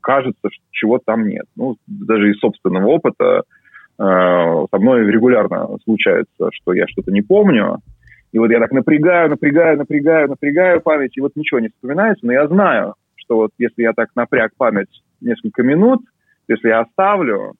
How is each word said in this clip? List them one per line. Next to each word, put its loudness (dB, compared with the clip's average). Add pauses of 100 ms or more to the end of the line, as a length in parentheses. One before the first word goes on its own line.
кажется, -2
ш-, -20 (100)
чего -2
там -2
нет. -6 (120)
Ну, -6 (100)
даже 0
из -2
собственного -2
опыта, 0 (560)
э, 2
со -2
мной 2
регулярно 0
случается, -2
что -6
я 0
что-то -8
не 0
помню, 2 (540)
и -2
вот 2
я 2
так -2
напрягаю, 2
напрягаю, 2
напрягаю, 0
напрягаю 0
память, -2
и -8
вот -4
ничего -4
не -4
вспоминается, -4
но -2
я 2
знаю, 0 (220)
что -4
вот 0
если -4
я 2
так -2
напряг -2
память -2 (180)
несколько -6
минут, 2 (460)
если -2
я 2
оставлю -2